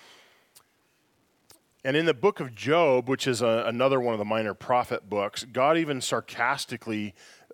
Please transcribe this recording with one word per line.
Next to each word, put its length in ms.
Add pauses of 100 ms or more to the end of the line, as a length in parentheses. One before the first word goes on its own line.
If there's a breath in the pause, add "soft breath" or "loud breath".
(1800 soft breath)
And 120
in 100
the 80
book 280
of 120
Job, 540
which 200
is 140
a, 240
another 360
one 120
of 40
the 80
minor 280
prophet 560
books, 360
God 320
even 240
sarcastically, 1120 (380 loud breath)